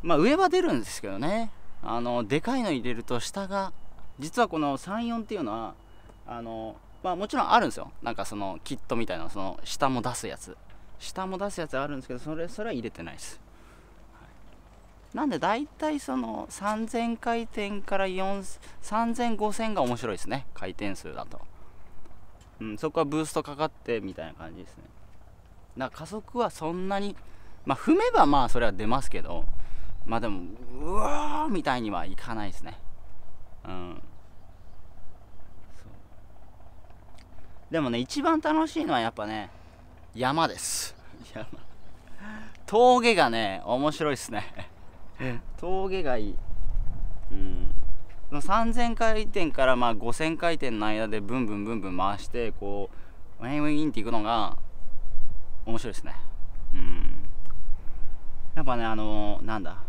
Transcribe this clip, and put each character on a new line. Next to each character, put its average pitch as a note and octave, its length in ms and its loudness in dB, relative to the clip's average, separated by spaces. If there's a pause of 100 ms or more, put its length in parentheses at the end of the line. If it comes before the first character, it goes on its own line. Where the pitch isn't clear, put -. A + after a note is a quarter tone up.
ま E3 140 2
あ、 - 20 2
上 A#3+ 180 2
は F#4 140 0
出 F#4 100 0
る A#3+ 140 -2
ん - 60 -4
で G2+ 60 -10
す - 140 -12
け G#2+ 80 -10
ど G2 100 -8
ね。 F#3+ 320 -4 (320)
あ A#2 180 -4
の、 A#2+ 240 -4
で C3 160 -4
か B3+ 160 -6
い B3+ 80 -4
の F#3+ 80 -4
入 B2 100 -6
れ A#2+ 100 -4
る A#2 120 -6
と A#2+ 160 -4
下 G3 260 -8
が、 G3 260 -6 (460)
実 E3 240 -6
は G#3+ 60 -2
こ D#3+ 100 -8
の C#3+ 180 -4
三 G#3+ 300 -10
四 A#3 160 -8
っ - 20 -12
て A3 100 -12
い G3+ 40 -10
う E3 60 -8
の G#2 80 -8
は、 A2+ 220 -10 (520)
あ A#2 160 -14
の、 A2+ 340 -14 (260)
ま F#3 100 -6
あ、 E3+ 40 -6
も G3+ 120 -10
ち D4 80 -8
ろ A#3+ 80 -2
ん - 60 -6
あ A3 100 2
る F#3 60 -2
ん - 40 -4
で - 20 -12
す - 60 -12
よ。 - 140 -16 (100)
な A#2 100 -6
ん - 20 -8
か G2 100 -8
そ G#2 120 -10
の G2 280 -10
キ C#3+ 100 -10
ッ - 40 -12 (100)
ト B2 80 -4
み A2+ 100 -2
た F2+ 80 -8
い E2 40 -8
な、 - 120 -4
そ - 80 -8
の F#2+ 260 -6
下 - 240 -4
も B2+ 140 -4
出 B2 120 -8
す - 120 -12
や D#2 100 -12
つ。 - 200 -18 (420)
下 - 280 -12
も F#3+ 120 -10
出 G3+ 120 -8
す F3+ 100 -12
や D#3+ 80 -8
つ C3 100 -6
あ C#3 80 -6
る D3 80 -10
ん - 60 -10
で - 20 -18
す - 60 -20
け B2+ 60 -12
ど、 B2 60 -12
そ D#3 140 -10
れ、 E3 140 -8
そ G#3 140 -12
れ A3 40 -8
は A3+ 60 -8
入 B2 100 -8
れ A2+ 80 -10
て - 120 -16
な - 100 -14
い - 20 -18
で - 60 -16
す。 - 200 -16 (800)
は - 60 -20
い。 - 920 -20
な A#3+ 80 -6
ん C#4+ 60 -4
で E3+ 80 -6
大 G#3+ 280 -4
体 D4+ 320 -8
そ C4 180 -10
の A3+ 340 -10
三 G#3+ 380 -8
千 A#3 280 -6
回 A#3 280 -6
転 G3+ 360 -8
か - 180 -2
ら F#3+ 80 0
四、 F#3+ 380 -6 (380)
三 A#3 320 -4
千、 A#3 220 -2
五 G#3 160 -2
千 A3 200 -4
が F3+ 100 -2
面 B2 140 -2
白 A2+ 160 -6
い F#2 40 -6
で - 60 -6
す - 60 -4
ね。 C3 240 -6
回 F#2+ 180 -8
転 G2 260 -6
数 C#2+ 180 -14
だ A#1+ 100 -12
と。 - 160 -10 (1200)
う A2 40 -12
ん、 G#2+ 120 -10
そ D#3 140 -8
こ - 80 -6
は D#3+ 60 0
ブ D3+ 180 -4
ー - 20 -4
ス D3 100 -12
ト D#3 100 -6
か D3 100 -14
か D3+ 120 -6
っ D3+ 40 -6
て - 300 -8
み F#2+ 140 -12
た E2 100 -14
い - 20 -14
な D#2+ 80 -16
感 E2 180 -18
じ F2+ 120 -18
で - 40 -20
す - 80 -20
ね。 - 60 -20 (920)
だ C3 140 -10
か - 20 -20
ら - 80 -20
加 D#3 60 -14
速 G#3+ 340 -12
は G#3 100 -2
そ D#3+ 220 -10
ん F#3 160 -6
な G3 100 -4
に、 G3+ 160 -8 (500)
ま C3+ 120 -4
あ、 - 20 -16
踏 - 180 2
め A#4 140 0
ば A4 160 4
ま C#3+ 180 2
あ、 A#2 40 -2
そ B2 100 6
れ A#2+ 80 2
は A2 60 4
出 G#2+ 160 -2
ま B2+ 120 0
す - 100 2
け - 120 2
ど、 - 220 0 (600)
ま A2+ 120 2
あ、 A#2 40 -2
で A#2 60 -4
も、 G2+ 140 -2 (400)
う G3 140 -2
わ D4 540 2
ー B3+ 40 -2
み E3+ 100 -2
た C3+ 140 -2
い B2 60 -6
に G#2+ 100 -6
は F2 140 -4
い F#2+ 100 0
か - 180 -4
な G#2 120 -4
い G2+ 40 0
で - 60 -4
す - 60 0
ね。 - 180 -8 (840)
う - 40 -14
ん。 F2+ 340 -8 (1700)
そ - 80 -12
う。 - 1900 -16
で D#3+ 60 -4
も C3+ 120 -2
ね、 A#2 80 -4
一 C3 240 -6
番 D#4+ 180 0
楽 D#4+ 260 -2
し D#4 140 -8
い C#4 60 -6
の D#4 80 -4
は - 60 0
や A#2 100 -4
っ - 20 -20
ぱ G#2 140 -10
ね、 G#2+ 240 -10 (640)
山 C#3 340 -2
で F#2 100 -10
す。 - 380 -10 (180)
<laughs> - 180 -20
山。 - 140 -12 (1200)
峠 A#3+ 480 4
が D3 160 2
ね、 G#2+ 340 -4
面 C3+ 280 -2
白 D3+ 180 -6
い C#3 40 -4
っ - 20 -10
す - 160 -14
ね。 G#2 100 -8 (760)
<laughs> B2+ 240 -6 (160)
峠 F#3+ 440 -2
が C3 140 0
い G#2 140 0
い。 - 60 -2 (920)
う - 40 8
ん。 - 400 6 (560)
そ D3 40 2
の D3 60 2
三 A3+ 340 4
千 A#3 200 4
回 A3 280 4
転 G3 280 2
か C3 160 2
ら B2+ 100 4
ま A#2+ 120 2
あ、 A#2 60 2
五 A#2 180 2
千 D#3+ 240 -2
回 E3+ 180 0
転 C#3 160 0
の G#2+ 160 -2
間 G#2+ 220 -2
で G#2+ 120 -2
ブ G#2 160 -2
ン B2+ 100 -2
ブ G#2 80 -2
ン G2+ 100 -6
ブ A2+ 100 -6
ン G#2+ 60 -6
ブ F#2+ 100 -6
ン F2 60 -2
回 G2 220 0
し - 100 -8
て、 A#2 240 -2
こ G2+ 380 -2 (500)
う、 - 40 -6
ウ - 20 -8
ィ C#3+ 120 -4
ン D3 40 0
ウ D3+ 40 2
ィ D3+ 60 4
ン D3 40 4
ウ - 80 6
ィ - 20 2
ン C#3+ 40 0
っ - 20 -8
て - 80 2
い - 40 2
く A2+ 60 -2
の A2+ 120 4
が A#2 340 2 (1080)
面 A#2 120 6
白 A#2 120 -2
い - 20 -6
っ - 20 -6
す - 100 0
ね。 - 100 0 (580)
う - 40 10
ん。 - 520 10 (1300)
や D3+ 80 10
っ - 20 4
ぱ B2+ 120 6
ね、 A2+ 80 2
あ A2 120 4
の G#2+ 440 6
ー、 G#2+ 40 4
な A2 140 2
ん F#2+ 40 -4
だ。 F2 160 0 (100)